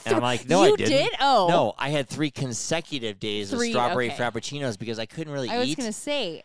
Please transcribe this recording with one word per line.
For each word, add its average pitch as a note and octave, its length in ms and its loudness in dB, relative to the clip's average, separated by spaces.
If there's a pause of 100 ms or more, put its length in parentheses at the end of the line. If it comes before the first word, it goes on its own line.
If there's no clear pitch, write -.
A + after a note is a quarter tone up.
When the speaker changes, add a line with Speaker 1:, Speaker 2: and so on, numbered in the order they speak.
Speaker 1:
I'm A2+ 80 2
Speaker 2:
threw A#2 40 2
Speaker 1:
like, B2 300 0
"No, F3+ 140 6
I G4 60 8
Speaker 2:
You G#4+ 80 6
Speaker 1:
didn't. G#2 120 0
Speaker 2:
did? D#4+ 300 4
Oh. B3+ 280 4
Speaker 1:
No, D#3+ 300 4
I C3+ 120 -2
had C#3+ 200 -2
three D3 220 -2
consecutive B2 880 -6
days G#2 340 -4
of A#3+ 60 -2
Speaker 2:
Three, A#3+ 100 0
Speaker 1:
strawberry B2 420 0
Speaker 2:
okay. - 60 -8
Speaker 1:
frappuccinos A#2+ 600 -4
because A2 180 -8
I A2+ 80 -8
couldn't D#3 280 -10
really C3+ 180 -4
Speaker 2:
I A#3 80 -2
was B3 100 0
Speaker 1:
eat." D4+ 80 -4
Speaker 2:
gonna A3+ 160 -6
say, B3 520 -6